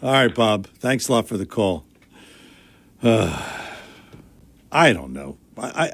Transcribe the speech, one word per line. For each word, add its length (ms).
All 100
right, 220
Bob. 340
Thanks 300
a 40
lot 160
for 80
the 80
call. 460
<sighs> 1120
Uh, 400
I 220
don't 200
know. 240
I, 340